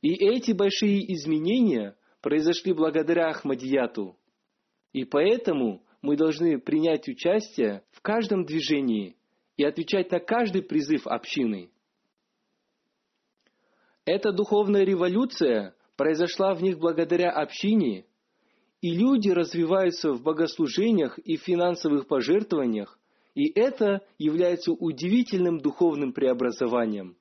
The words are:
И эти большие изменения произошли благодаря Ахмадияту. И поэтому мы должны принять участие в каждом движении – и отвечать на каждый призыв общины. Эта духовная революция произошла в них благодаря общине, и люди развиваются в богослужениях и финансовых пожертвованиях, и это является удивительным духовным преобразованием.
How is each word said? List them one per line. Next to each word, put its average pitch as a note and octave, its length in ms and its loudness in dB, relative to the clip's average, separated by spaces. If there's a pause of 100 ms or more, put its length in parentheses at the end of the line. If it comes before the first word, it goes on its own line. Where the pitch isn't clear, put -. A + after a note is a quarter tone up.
И D#3+ 120 0
эти A3 400 2
большие G3 600 0
изменения D#3 840 0 (240)
произошли D#3+ 500 0
благодаря D#3+ 600 2
Ахмадияту. C3 840 -2 (800)
И C3+ 100 -4
поэтому D3 800 0 (180)
мы C#3+ 140 0
должны D#3 420 2
принять D#3 520 -2
участие C3 800 -2
в - 100 -20
каждом G#3 440 -2
движении – C#3 720 -2 (400)
и C#3+ 60 2
отвечать E3+ 480 -2
на F3 80 0
каждый G#3 420 0
призыв D3 460 -2
общины. A2+ 640 -4 (2250)
Эта G3 260 0
духовная G3+ 520 2
революция F3+ 920 0 (200)
произошла E3+ 580 0
в E3 80 -4
них F#3 160 0
благодаря E3+ 540 0
общине, D3+ 720 0 (760)
и E3+ 120 -2
люди G#3+ 360 2
развиваются E3+ 840 0
в A#2 80 -4
богослужениях D#3 960 0
и D#3+ 200 -6
финансовых E3+ 720 0
пожертвованиях, C3+ 920 0 (340)
и C#3+ 140 0
это G#3 580 0 (140)
является E3+ 540 0
удивительным F3 880 0
духовным C#3+ 540 0
преобразованием. A#2+ 1080 -2